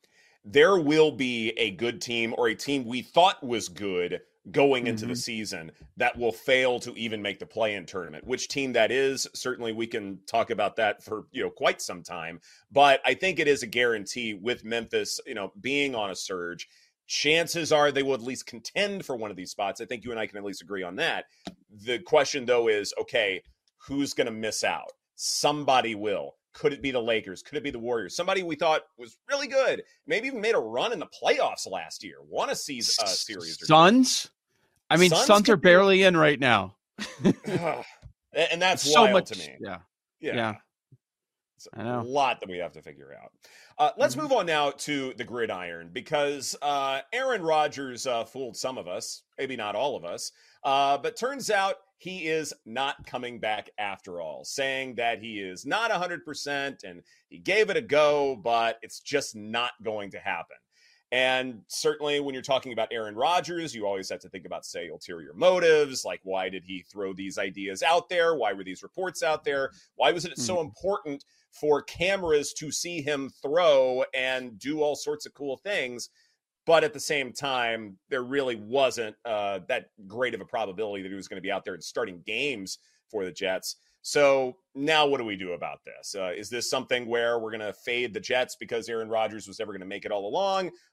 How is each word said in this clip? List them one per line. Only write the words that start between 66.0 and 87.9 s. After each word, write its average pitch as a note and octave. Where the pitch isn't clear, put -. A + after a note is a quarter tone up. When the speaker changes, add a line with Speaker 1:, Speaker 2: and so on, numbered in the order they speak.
Speaker 1:
like, F2+
why F#2+
did F#2
he F#2
throw G2
these F#2+
ideas G2
out E3+
there? E3
Why A2
were G2
these F2+
reports -
out D#3
there? C#3
Why C#3+
was E3+
it D#3+
so D3
Speaker 2:
Mm-hmm. E3
Speaker 1:
important D#3
for C#3+
cameras E3+
to D3+
see E3+
him C#3
throw C3+
and B2+
do D3
all D3
sorts -
of -
cool C#3
things? C3+
But D#3+
at D3+
the C#3
same C3+
time, A#2
there B2+
really B2+
wasn't, A2+
uh, G2+
that A#2
great A#2
of G2
a E2+
probability G2+
that F#2+
he G2
was F#2+
gonna G2
be F#2+
out F#2+
there G2
and D#2
starting F#2
games A2
for G#2
the F2+
Jets. F#2
So C#3
now D3+
what C#3
do A#2+
we G2+
do F2+
about D#2+
this? -
Uh, F#2
is G2+
this A#2+
something B2
where A#2
we're A2
gonna G#2+
fade A#2+